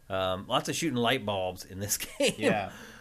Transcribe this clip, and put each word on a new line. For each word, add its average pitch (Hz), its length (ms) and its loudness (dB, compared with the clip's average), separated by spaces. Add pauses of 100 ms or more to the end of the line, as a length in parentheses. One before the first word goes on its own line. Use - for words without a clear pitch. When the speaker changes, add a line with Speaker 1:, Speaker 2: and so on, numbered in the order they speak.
Speaker 1:
Um, 95 380 0
lots 147 220 0
of 139 80 0
shooting 151 220 0
light 120 280 4
bulbs 92 380 -2
in 95 160 -10
this 101 160 0
<laughs> - 220 -6
game. 254 200 4
Speaker 2:
Yeah. 104 320 2 (300)